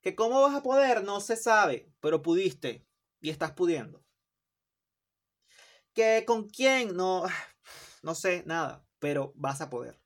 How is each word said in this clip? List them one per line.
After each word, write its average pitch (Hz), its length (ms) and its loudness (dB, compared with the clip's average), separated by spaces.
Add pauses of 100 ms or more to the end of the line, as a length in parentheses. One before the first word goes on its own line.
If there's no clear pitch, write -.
¿Que - 140 -6
cómo 240 280 2
vas 277 120 4
a 277 80 -4
poder? 262 420 4
No 202 160 -6
se 226 160 -4
sabe, 208 540 2 (100)
pero 156 220 0
pudiste 165 640 -2 (340)
y 156 100 -6
estás 151 220 -6
pudiendo. 147 520 -4 (1900)
¿Que 220 320 4
con 220 220 0
quién? 254 480 0
No, 185 280 0 (760)
no 160 120 -6
sé, 180 320 -2
nada, 156 380 -6 (140)
pero 143 380 -4
vas 139 240 -6
a 151 100 -10
poder. 120 360 -12